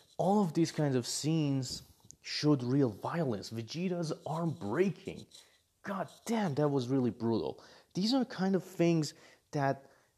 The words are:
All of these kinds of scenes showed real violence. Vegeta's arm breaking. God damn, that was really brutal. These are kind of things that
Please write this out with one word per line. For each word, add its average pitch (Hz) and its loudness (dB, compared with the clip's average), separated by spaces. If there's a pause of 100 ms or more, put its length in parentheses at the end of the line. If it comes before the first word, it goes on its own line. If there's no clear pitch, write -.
(180)
All 196 4
of 165 0
these 165 2
kinds 143 0
of 120 0
scenes 139 -2 (380)
showed 147 2
real 127 2
violence. 123 -4
Vegeta's 156 -6 (140)
arm 160 -4
breaking. 113 -2 (580)
God 196 -6 (160)
damn, 208 0
that 147 2
was 139 0
really 127 2
brutal. 107 -2 (320)
These 214 0
are 262 2
kind 190 -2
of 170 0
things 170 2 (380)
that 139 0 (320)